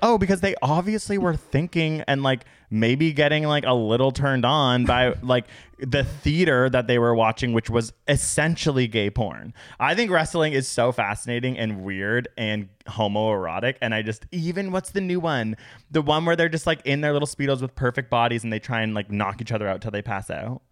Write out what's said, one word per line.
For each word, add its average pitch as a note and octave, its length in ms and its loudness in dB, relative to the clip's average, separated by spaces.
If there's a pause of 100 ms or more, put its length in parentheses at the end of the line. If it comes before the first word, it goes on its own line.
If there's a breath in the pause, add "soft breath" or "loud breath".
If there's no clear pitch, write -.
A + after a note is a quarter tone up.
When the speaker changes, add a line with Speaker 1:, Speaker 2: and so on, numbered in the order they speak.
Speaker 1:
oh, A3+ 140 4
because F#3+ 240 2
they G3 200 2
obviously G3 560 0
were F3 200 0
thinking D#3 720 0
and, C#3 140 0
like, C3 200 0 (260 soft breath)
maybe B2+ 440 2
getting, D3+ 320 2
like, D3 200 2
a C3 80 4
little A#2+ 380 4
turned C3 320 0
on B2 400 4
by, B2 340 2
Speaker 2:
<laughs> F#2 40 -10
Speaker 1:
like, B2 240 0 (340 loud breath)
the C3+ 240 0
theater D3 680 2
that B2 180 0
they A#2+ 120 4
were A#2 160 4
watching, A2+ 380 2
which A#2 160 0
was A2+ 240 0 (160)
essentially D3 760 0
gay G#2+ 220 0
porn. F#2 440 -6 (260 loud breath)
I D3 160 2
think G#3+ 160 0
wrestling D#3+ 420 2
is C3+ 140 0
so B2 240 0
fascinating A#2+ 680 -4
and G#2+ 280 -4
weird G2+ 420 -2 (100)
and G#2+ 300 -4 (200)
homoerotic. G#2 960 -2
And A2+ 140 -2
I A2 60 0
just, G#2+ 300 -8
even, F3+ 400 -4
what's F#3 200 -4
the G3 100 -2
new F3+ 200 -2
one? A#2+ 340 -2 (340 loud breath)
The D#3 120 2
one D3+ 240 2
where E3+ 100 4
they're E3 140 2
just, D#3+ 180 -4
like, D#3+ 180 -2
in C#3+ 140 0
their D3 140 0
little C#3+ 140 0
Speedos C#3 340 -2
with C3 140 -8
perfect B2 340 -2
bodies A#2 340 2
and A2+ 80 -4
they G#2+ 80 -2
try A2+ 220 -4
and, A2 120 -2
like, G#2 160 -4
knock G2+ 320 -4
each A2+ 120 -8
other G#2 160 -2
out F#2+ 120 -4
till A2+ 100 -8
they G2+ 100 -4
pass G2+ 280 -6
out. A2 320 -8 (100)